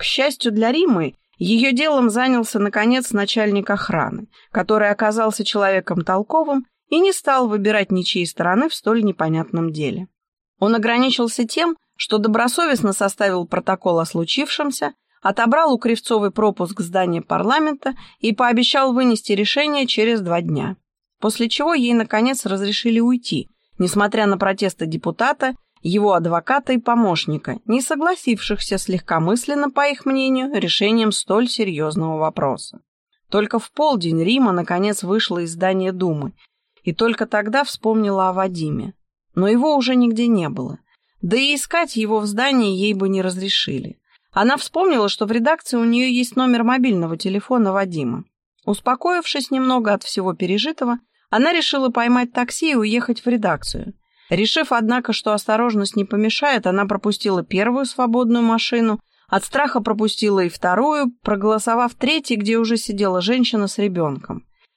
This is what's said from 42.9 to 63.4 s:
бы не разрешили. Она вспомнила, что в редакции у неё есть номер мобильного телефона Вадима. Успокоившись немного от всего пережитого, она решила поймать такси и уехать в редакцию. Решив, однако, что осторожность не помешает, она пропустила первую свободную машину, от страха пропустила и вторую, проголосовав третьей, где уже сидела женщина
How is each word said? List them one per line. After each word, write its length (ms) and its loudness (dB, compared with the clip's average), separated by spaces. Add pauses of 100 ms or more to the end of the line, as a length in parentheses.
бы 160 0
не 120 0
разрешили. 760 -4 (320)
Она 260 2
вспомнила, 520 2
что 160 -4
в 60 0
редакции 460 0
у 60 2
неё 240 2
есть 280 0
номер 280 2
мобильного 540 2
телефона 540 0
Вадима. 540 -2 (400)
Успокоившись 840 -2
немного 420 0
от 100 -2
всего 300 -4
пережитого, 640 -2 (300)
она 240 4
решила 360 0
поймать 440 0
такси 380 -2
и 40 2
уехать 460 0
в 60 -12
редакцию. 680 -2 (380)
Решив, 400 0
однако, 400 0
что 220 -2
осторожность 640 0
не 80 2
помешает, 600 0
она 200 0
пропустила 580 -2
первую 420 0
свободную 560 0
машину, 600 0 (260)
от 160 -2
страха 380 -2
пропустила 580 0
и 80 2
вторую, 640 0 (100)
проголосовав 720 0
третьей, 420 -2
где 200 0
уже 200 0
сидела 420 -2
женщина 480 0